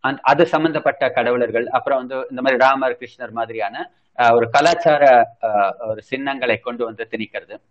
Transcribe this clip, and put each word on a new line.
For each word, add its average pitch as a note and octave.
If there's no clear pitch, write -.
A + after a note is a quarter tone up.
அந்த, C#3
அது D3
சம்பந்தப்பட்ட D3+
கடவுளர்கள், A#2+
அப்புறம் C3
வந்து B2+
இந்த B2+
மாதிரி B2+
ராமர் C3
கிருஷ்ணர் A#2+
மாதிரியான, A2+
ஆஹ், A#2+
ஒரு A#2
கலாச்சார, D3+
ஆஹ், G#2
ஒரு A2
சின்னங்களை C3
கொண்டு A#2+
வந்து A2+
திணிக்கிறது G#2